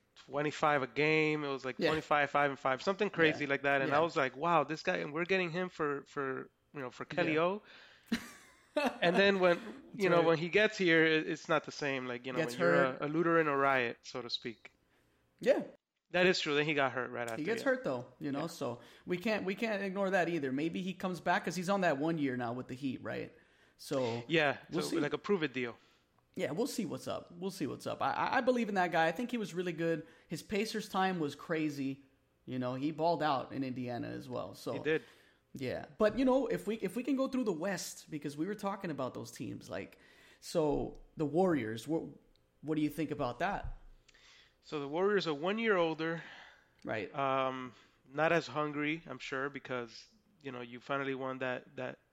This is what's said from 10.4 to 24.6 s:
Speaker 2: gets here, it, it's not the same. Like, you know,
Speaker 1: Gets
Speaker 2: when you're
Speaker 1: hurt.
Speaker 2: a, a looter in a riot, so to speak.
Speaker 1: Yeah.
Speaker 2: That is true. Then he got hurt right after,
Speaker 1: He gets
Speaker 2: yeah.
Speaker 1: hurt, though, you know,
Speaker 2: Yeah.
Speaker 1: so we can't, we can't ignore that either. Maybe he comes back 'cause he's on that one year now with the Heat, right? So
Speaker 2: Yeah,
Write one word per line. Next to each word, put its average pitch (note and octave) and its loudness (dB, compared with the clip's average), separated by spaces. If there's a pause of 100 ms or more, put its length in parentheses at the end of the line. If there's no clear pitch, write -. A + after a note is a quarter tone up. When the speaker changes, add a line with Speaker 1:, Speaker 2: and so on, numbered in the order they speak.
Speaker 2:
gets G#3 4
here, E3 6
it, D#3+ 4
it's E3 -6
not D3+ 2
the C#3 -10
same. C#3 -2
Like, B2 -8
you C3 -4
know, - -2
Speaker 1:
Gets E3 0
Speaker 2:
when - -6
you're E3+ 6
Speaker 1:
hurt. C3+ 4
Speaker 2:
a, D3+ 0
a - -2
looter E3 4
in D#3 0
a C#3 2
riot, C3 4
so - -8
to A#2+ -12
speak. - -8 (720)
Speaker 1:
Yeah. C4+ 2 (500)
Speaker 2:
That F3+ 4
is F3+ 4
true. D#3 0
Then D3 4
he D#3 0
got C3+ 4
hurt B2 -4
right A#2+ -4
after, A#2 -4
Speaker 1:
He D3+ -4
gets A3 -2
Speaker 2:
yeah. C#4 0
Speaker 1:
hurt, B3+ -2
though, B2 -4 (140)
you D3+ -4
know, C#3 -2
Speaker 2:
Yeah. E3 -4
Speaker 1:
so B2 -6 (280)
we F3+ -2
can't, G3+ -2
we F#3+ -2
can't G#3+ -2
ignore G3 -2
that F3 4
either. C#3+ 0
Maybe E3 -2
he F#3 -4
comes F3+ -6
back F#3 0
'cause E3+ -4
he's F3+ -4
on G3 2
that E3 2
one D#3+ 0
year C3+ 0
now A#2+ -4
with B2+ -8
the C3 -10
Heat, B2+ -6
right? A#2 -8 (480)
So A#2+ -2
Speaker 2:
Yeah, D3 4 (140)